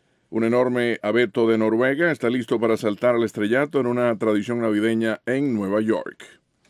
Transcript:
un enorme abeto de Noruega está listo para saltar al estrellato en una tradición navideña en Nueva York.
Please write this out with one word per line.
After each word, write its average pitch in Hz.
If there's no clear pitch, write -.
un 113
enorme 120
abeto 113
de 113
Noruega 131
está 123
listo 127
para 110
saltar 120
al 117
estrellato 117
en 127
una 120
tradición 110
navideña 113
en 131
Nueva 104
York. -